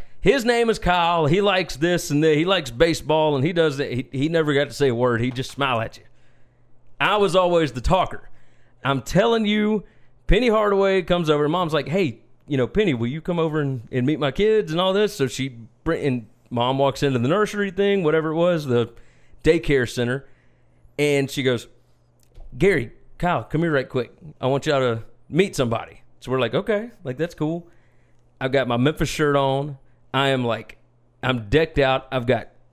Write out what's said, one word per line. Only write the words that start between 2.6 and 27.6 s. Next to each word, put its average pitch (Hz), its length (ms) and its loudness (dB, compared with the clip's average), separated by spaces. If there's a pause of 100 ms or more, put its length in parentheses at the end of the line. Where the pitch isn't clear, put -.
baseball 156 640 2
and 135 100 0
he 175 60 0
does 160 260 0
that." 139 140 -4
He, 123 200 -6
he 139 180 -2
never 160 240 0
got 143 160 0
to 117 40 -14
say 139 140 2
a 120 80 2
word. 120 240 2
He'd 127 160 -4
just 131 160 -8
smile 131 300 -2
at 110 160 -10
you. - 60 -20 (960)
I 180 180 2
was 196 180 2
always 175 380 2
the 123 80 -8
talker. - 480 0 (540)
I'm 135 180 0
telling 226 440 2
you, 208 380 0 (440)
Penny 226 220 4
Hardaway 196 540 2
comes 175 260 0
over. 147 180 2
Mom's 165 260 0
like, 147 140 -2
"Hey, 165 320 -2 (280)
you 143 100 -2
know, 123 100 2
Penny, 196 260 0
will 117 140 -2
you 151 140 -6
come 175 180 -4
over 156 220 -2
and, 135 320 -4
and 123 120 0
meet 151 140 0
my 139 120 -2
kids 208 420 0
and 170 80 -2
all 190 100 0
this?" 202 240 0
So 135 120 -2
she 131 280 -8 (300)
br-, 160 80 0
and 123 340 -4 (220)
Mom 120 280 0
walks 139 240 0
into 139 180 2
the 123 100 0
nursery 202 420 -2
thing, 196 320 0
whatever 156 280 0
it 156 40 -4
was, 170 300 0
the 120 260 0 (500)
daycare 151 480 2
center, 123 380 -4 (720)
and 143 320 0
she 139 120 -6
goes, 123 260 0 (880)
"Gary, 147 340 2 (280)
Kyle, 160 260 -2
come 156 160 -2
here 170 100 0
right 131 160 0
quick. 123 240 -4 (300)
I 131 60 -2
want 135 180 0
y'all 143 160 2
to 117 220 0 (260)
meet 185 260 0
somebody." 113 460 -4 (180)
So 123 120 -8
we're 131 80 0
like, 120 140 -2
"Okay, 208 380 -2 (120)
like, 127 140 -8
that's 170 180 -6
cool." 165 320 -6 (720)